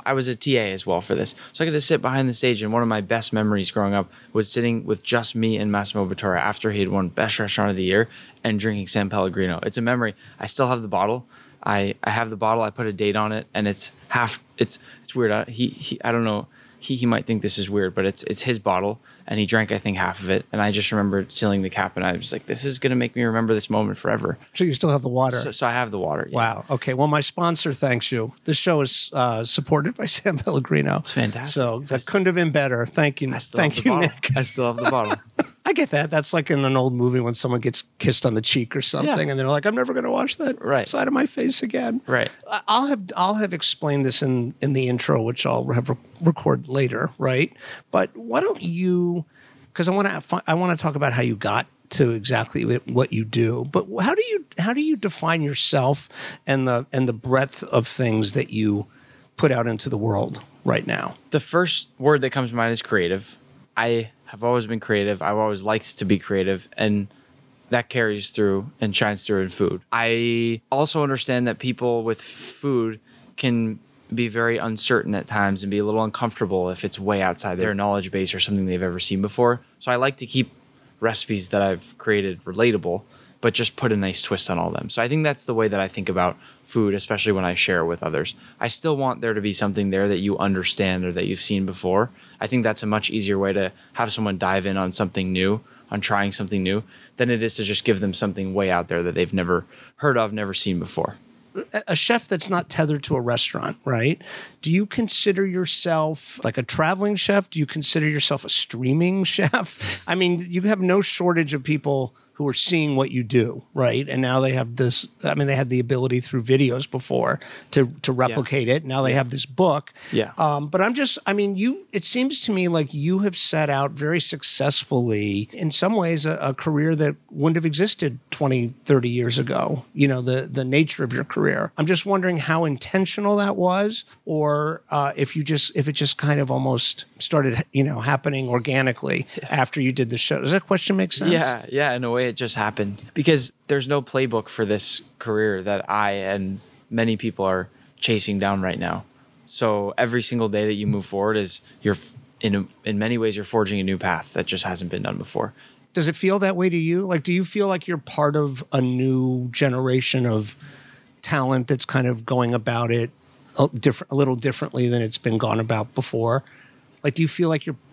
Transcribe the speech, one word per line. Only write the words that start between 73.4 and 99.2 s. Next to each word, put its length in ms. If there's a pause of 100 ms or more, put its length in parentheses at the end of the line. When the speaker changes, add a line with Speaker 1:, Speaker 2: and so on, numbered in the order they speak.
Speaker 1:
be 140
very 320
uncertain 560
at 100
times 380
and 80
be 80
a 60
little 180
uncomfortable 680
if 160
it's 140
way 240
outside 320
their 180
knowledge 380
base 240
or 40
something 280
they've 160
ever 160
seen 220
before. 400 (180)
So 120
I 40
like 220
to 100
keep 240 (480)
recipes 500
that 120
I've 360
created 460
relatable, 600 (380)
but 120
just 220
put 160
a 60
nice 240
twist 280
on 100
all 100
of 40
them. 160
So 120
I 60
think 160
that's 220
the 80
way 140
that 120
I 80
think 220
about 280 (280)
food, 280
especially 380
when 140
I 80
share 320
with 180
others. 320 (240)
I 80
still 300
want 240
there 120
to 80
be 120
something 380
there 160
that 120
you 180
understand 680
or 80
that 120
you've 160
seen 240
before. 440 (320)
I 60
think 160
that's 200
a 40
much 220
easier 300
way 140
to 180 (220)
have 180
someone 260
dive 280
in 100
on 160
something 400
new, 300 (280)
on 120
trying 300
something 320
new, 200 (340)
than 120
it 120
is 140
to 80
just 220
give 160
them 120
something 400
way 180
out 160
there 160
that 120
they've 180